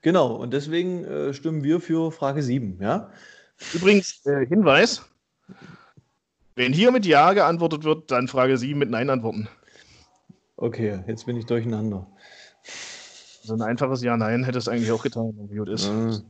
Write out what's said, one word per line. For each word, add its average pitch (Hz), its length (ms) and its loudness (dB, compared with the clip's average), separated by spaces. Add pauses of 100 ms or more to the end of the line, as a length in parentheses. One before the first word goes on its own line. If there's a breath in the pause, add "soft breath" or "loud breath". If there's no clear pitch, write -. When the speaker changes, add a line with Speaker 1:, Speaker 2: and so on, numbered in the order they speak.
Speaker 1:
Genau, 156 300 4
und 117 180 -8
deswegen, 165 540 -4
äh, 143 260 -4
stimmen 151 320 -6
wir 156 160 2
für 165 320 -2
Frage 143 300 -4
sieben, 120 400 -4
ja? 131 300 -2 (600 loud breath)
Speaker 2:
Übrigens, 185 540 2
äh, 139 220 2
Hinweis: 175 560 4 (1500 loud breath)
Wenn 123 180 2
hier 214 180 6
mit 247 140 2
Ja 160 280 6
geantwortet 165 500 2
wird, 156 260 0
dann 127 180 0
Frage 131 300 2
sieben 139 220 -4
mit 143 100 0
Nein 120 220 -2
antworten. 113 360 -2 (1080 soft breath)
Speaker 1:
Okay, 107 500 -4
jetzt 110 220 -8
bin 120 100 -6
ich 113 80 -8
durcheinander. 110 640 -4 (1400 loud breath)
Speaker 2:
So 110 100 -8
ein 113 80 -2
einfaches 123 400 -2
Ja-Nein 117 420 0
hätte 127 140 -4
es 113 100 -4
eigentlich 113 240 -2
auch 110 120 -2
getan, 113 340 -6
wenn 101 180 -14
gut 104 140 -6
ist. 101 220 -4
Speaker 1:
Mhm. 110 380 -4